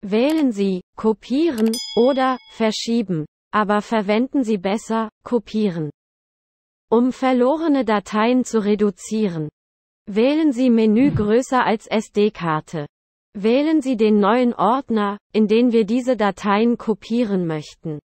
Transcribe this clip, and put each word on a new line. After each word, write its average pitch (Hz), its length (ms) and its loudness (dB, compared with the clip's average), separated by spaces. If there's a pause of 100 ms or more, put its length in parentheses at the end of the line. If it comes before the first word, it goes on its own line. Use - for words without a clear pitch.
Wählen 254 520 0
Sie 196 280 -2 (160)
Kopieren 226 760 0 (240)
oder 254 420 2 (120)
Verschieben, 220 760 -2 (240)
aber 208 320 0
verwenden 226 600 -2
Sie 220 140 0
besser 214 540 -4 (140)
Kopieren, 208 680 -2 (1000)
um 240 240 2
verlorene 262 720 0
Dateien 220 600 0
zu 220 200 -2
reduzieren. 202 840 -2 (580)
Wählen 277 460 2
Sie 247 180 2
Menü 226 400 4
größer 240 520 0
als 214 260 -2
S-D-Karte. 175 1000 -2 (480)
Wählen 269 480 2
Sie 262 140 -2
den 214 240 4
neuen 233 340 2
Ordner, 208 640 -2 (140)
in 214 160 2
den 233 220 4
wir 226 140 2
diese 240 320 0
Dateien 208 640 0
kopieren 202 680 -2
möchten. 156 520 -8 (120)